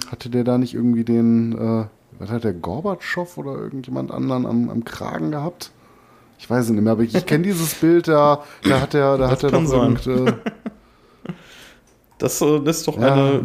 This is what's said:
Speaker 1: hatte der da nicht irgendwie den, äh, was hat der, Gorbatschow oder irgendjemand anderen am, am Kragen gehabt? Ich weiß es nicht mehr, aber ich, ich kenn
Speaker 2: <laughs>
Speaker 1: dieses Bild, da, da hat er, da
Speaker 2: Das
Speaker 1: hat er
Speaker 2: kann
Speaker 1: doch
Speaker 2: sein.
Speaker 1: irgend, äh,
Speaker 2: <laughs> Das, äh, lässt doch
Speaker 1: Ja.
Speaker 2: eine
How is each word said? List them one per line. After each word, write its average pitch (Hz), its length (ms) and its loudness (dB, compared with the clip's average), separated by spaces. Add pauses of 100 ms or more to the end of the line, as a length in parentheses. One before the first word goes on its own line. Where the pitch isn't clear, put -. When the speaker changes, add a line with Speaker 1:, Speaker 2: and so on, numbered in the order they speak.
Speaker 1:
hatte - 220 -12
der 123 140 0
da 123 120 2
nicht 127 160 0
irgendwie 120 300 0
den, 117 560 2
äh, 113 260 -2 (360)
was 98 100 -10
hat 117 140 -4
der, 104 80 0
Gorbatschow 170 880 -6
oder 139 180 -10
irgendjemand 131 560 -8
anderen 127 340 -2
am, 117 240 0
am 113 140 -4
Kragen - 480 -6
gehabt? 151 400 -8 (680)
Ich - 100 -20
weiß 120 180 0
es 113 40 -2
nicht 107 100 2
mehr, 110 120 4
aber 110 100 2
ich, 117 100 0
ich - 140 0
kenn 151 160 2
Speaker 2:
<laughs> - 0 -
Speaker 1:
dieses 170 320 -2
Bild, 170 320 4
da, 147 380 4 (180)
da 131 180 4
hat 139 140 -2
er, 139 240 4
da 131 60 2
Speaker 2:
Das 127 80 2
Speaker 1:
hat 131 100 0
er 139 80 2
Speaker 2:
kann 165 140 2
Speaker 1:
doch 147 80 0
Speaker 2:
sein. 117 340 4
Speaker 1:
irgend, 127 220 2
äh, - 100 4
Speaker 2:
<laughs> - 40 -16 (1800)
Das, - 220 -4
äh, 151 180 4
lässt 156 300 -2
doch 143 100 -4
Speaker 1:
Ja. 135 140 4
Speaker 2:
eine 139 320 2